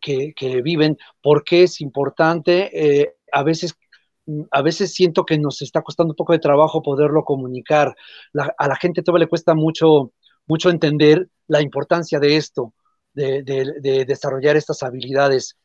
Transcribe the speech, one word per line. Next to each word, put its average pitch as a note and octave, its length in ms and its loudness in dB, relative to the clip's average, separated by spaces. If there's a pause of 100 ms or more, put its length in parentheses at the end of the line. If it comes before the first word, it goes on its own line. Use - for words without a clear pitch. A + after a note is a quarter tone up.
que, C#3+ 340 -6
que B2+ 280 -4
viven, D3+ 340 0 (260)
por D3 220 4
qué F3 200 6
es F3+ 160 -2
importante. E3 920 0
Eh, D3 420 2 (180)
a C#3 100 0
veces, D#3+ 320 -4 (760)
a C#3+ 120 0
veces E3 320 -2
siento F3 300 0
que D#3 140 0
nos D3 240 -4
está D3+ 200 -4
costando E3 300 -2
un D3+ 40 -10
poco F3 160 -2
de E3 60 2
trabajo D3+ 440 2
poderlo D3 420 0
comunicar. C3 720 -2 (380)
La, C#3+ 260 -6
a C#3+ 100 0
la C3 80 -2
gente F3 260 -4
todavía E3+ 240 2
le D#3+ 40 -6
cuesta E3 240 0
mucho, D#3 580 2 (340)
mucho D#3+ 240 0
entender D#3 580 4 (180)
la D3+ 140 2
importancia D3+ 580 -2
de D3 180 2
esto, C#3 380 -6 (380)
de, C3+ 300 -4
de, C3+ 380 -6
de C3+ 240 0
desarrollar C3+ 520 -2
estas D3+ 260 -4
habilidades. C3 840 -2